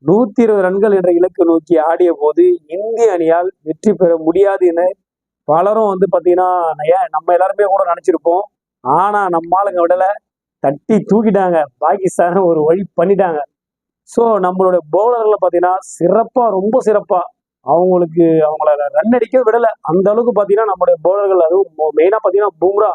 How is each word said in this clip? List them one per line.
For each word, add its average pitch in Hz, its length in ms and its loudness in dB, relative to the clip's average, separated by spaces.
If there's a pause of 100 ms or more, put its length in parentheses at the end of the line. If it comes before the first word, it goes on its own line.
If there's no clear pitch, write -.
நூத்தி 202 380 0
இருபது 214 200 2
ரன்கள் 196 340 0
என்ற 185 160 2
இலக்கு 175 340 0
நோக்கி 165 320 0
ஆடிய 170 360 2
போது, 151 300 0 (240)
இந்திய 214 440 -2
அணியால் 170 380 0 (140)
வெற்றி 160 300 -2
பெற 170 240 0
முடியாது 185 500 0
என 170 140 0 (680)
பலரும் 202 420 0
வந்து 190 200 -2
பாத்தீங்கன்னா, 180 400 0 (380)
ஏன் 175 220 0
நம்ம 165 240 -4
எல்லாருமே 196 320 0
கூட 196 220 0
நினைச்சிருப்போம். 170 560 -2 (400)
ஆனா, 190 460 0
நம்ம 170 260 -4
ஆளுங்க 190 260 -2
விடல, 180 240 0 (580)
தட்டி 151 400 -2
தூக்கிட்டாங்க, 196 540 0 (220)
பாகிஸ்தானை 180 640 -2
ஒரு 165 200 0
வழி 170 200 0 (120)
பண்ணிட்டாங்க. 175 440 0 (720)
So, - 140 -2 (160)
நம்மளுடைய 185 420 0 (100)
பவுலர்களை 214 480 0
பாத்தீங்கன்னா, 180 360 0 (120)
சிறப்பா, 214 600 -2
ரொம்ப 202 340 -2
சிறப்பா 202 380 -2 (440)
அவங்களுக்கு, 170 600 2 (180)
அவங்கள 151 260 -2 (220)
ரன் 165 220 0
அடிக்க 240 260 0
விடல. 233 280 0 (140)
அந்த 180 260 0
அளவுக்கு 226 260 0
பாத்தீங்கன்னா, 202 340 0
நம்முடைய 180 340 2
பவுலர்கள், 190 420 0
அதுவும் 175 300 0
மொ-, 156 200 -4
மெயினா 175 240 2
பாத்தீங்கன்னா 196 400 -2
பும்ரா 196 380 0